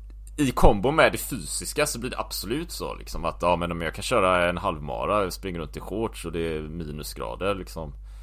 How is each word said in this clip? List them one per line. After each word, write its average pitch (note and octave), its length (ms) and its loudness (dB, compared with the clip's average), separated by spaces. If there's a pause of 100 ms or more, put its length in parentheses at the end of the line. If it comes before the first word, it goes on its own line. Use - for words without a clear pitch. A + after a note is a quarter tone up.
(380)
I C#3 140 2
kombo A2 400 8
med D3+ 200 8
det A2+ 60 -4
fysiska - 680 -4
så A#2+ 140 -4
blir B2 100 -6
det - 100 -6
absolut D3+ 520 -6
så, C2 240 -6
liksom, - 300 -6
att, - 160 -4
ja, F2 140 6
men E2+ 160 -2
om E2+ 100 -4
jag D#2+ 120 -2
kan G2+ 100 -8
köra F#2 460 4
en F2 80 0
halvmara D2+ 600 -2
och F#2+ 160 0
springa F2+ 260 -6
runt D#2 180 -8
i - 20 -8
shorts G#2+ 460 -6
och E2 60 -6
det E2 240 -2
är D#2 60 -4
minusgrader, D2+ 920 -6
liksom, E2 380 -10 (300)